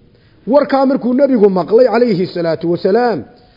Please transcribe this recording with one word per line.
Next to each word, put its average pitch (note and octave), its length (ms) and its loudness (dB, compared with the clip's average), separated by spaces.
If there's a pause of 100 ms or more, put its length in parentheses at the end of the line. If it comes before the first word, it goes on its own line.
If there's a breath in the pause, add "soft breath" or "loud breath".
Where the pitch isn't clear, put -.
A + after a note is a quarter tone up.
(460 soft breath)
Warkaa C#4 400 0
markuu B3+ 280 -2
Nabigu B3+ 360 2
maqlay, F#3+ 360 2
calayhi G#3+ 400 0
salaatu E3 440 -4
wasalaam, G3 480 0 (380 soft breath)